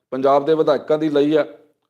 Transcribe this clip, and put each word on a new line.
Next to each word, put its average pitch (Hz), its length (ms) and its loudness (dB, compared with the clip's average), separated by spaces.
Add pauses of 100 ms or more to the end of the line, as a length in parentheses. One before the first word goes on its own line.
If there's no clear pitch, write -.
(120)
ਪੰਜਾਬ 139 320 0
ਦੇ 160 100 0
ਵਿਧਾਇਕਾਂ 156 440 0
ਦੀ 156 100 -2
ਲਈ 147 280 0
ਹੈ, 139 80 0 (460)